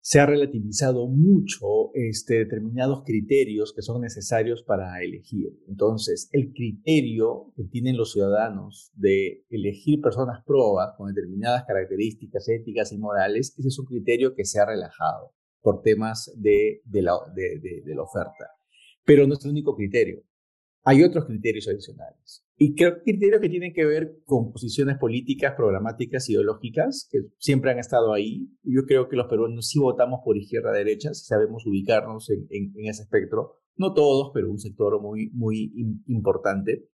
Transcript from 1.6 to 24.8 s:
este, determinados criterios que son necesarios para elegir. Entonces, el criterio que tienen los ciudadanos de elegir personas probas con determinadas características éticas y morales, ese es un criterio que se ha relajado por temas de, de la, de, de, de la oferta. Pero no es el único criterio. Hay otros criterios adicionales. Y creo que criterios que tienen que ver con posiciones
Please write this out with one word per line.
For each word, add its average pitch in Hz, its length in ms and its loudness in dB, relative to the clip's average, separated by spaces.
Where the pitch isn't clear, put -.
este, 113 400 -2
determinados 117 720 -2
criterios 107 680 0
que - 80 -12
son 117 220 -6
necesarios 113 600 -4
para 92 400 -4
elegir. 87 640 -8
Entonces, 110 640 -2
el 139 200 0
criterio 117 1040 -2
que 117 80 -8
tienen 120 320 -2
los 113 160 -2
ciudadanos 101 840 -2
de 98 540 0
elegir 117 540 -2
personas 120 420 -2
probas 101 540 2
con 101 100 -10
determinadas 101 560 -2
características 98 840 -4
éticas 113 420 -4
y 104 60 -8
morales, 104 580 -2
ese 135 120 -2
es 131 100 -4
un 131 80 -10
criterio 120 480 0
que 101 100 -4
se 104 160 -2
ha 104 60 6
relajado 87 680 -6
por 101 180 2
temas 110 560 -2
de, 107 480 2
de 101 160 -2
la, 87 140 2
de, 90 260 -6
de, 87 220 -12
de 76 120 -10
la 73 80 -6
oferta. - 480 -10
Pero 143 200 10
no 139 60 2
es 143 140 -6
el 147 60 -4
único 147 220 -2
criterio. 101 480 -2
Hay 139 160 8
otros 175 220 4
criterios 110 420 -4
adicionales. - 800 -12
Y 147 160 4
creo 170 220 4
que - 80 -20
criterios 202 360 4
que 185 80 0
tienen 175 240 -4
que 160 140 2
ver 156 400 0
con 117 260 0
posiciones 135 460 -2